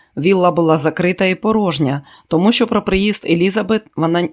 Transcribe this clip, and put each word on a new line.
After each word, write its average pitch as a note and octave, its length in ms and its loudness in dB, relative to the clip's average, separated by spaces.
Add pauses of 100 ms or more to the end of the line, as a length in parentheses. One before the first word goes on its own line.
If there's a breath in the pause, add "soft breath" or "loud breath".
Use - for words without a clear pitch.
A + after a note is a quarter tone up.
(160 soft breath)
Вілла F3+ 340 2
була D#3+ 280 2
закрита F3 460 -2
і F#3 100 0
порожня, D#3+ 680 -2 (260 loud breath)
тому F3+ 240 2
що A#3 140 0
про G#3 180 -2
приїзд G3 400 -2
Елізабет G3 580 0 (140)
вона E3 360 0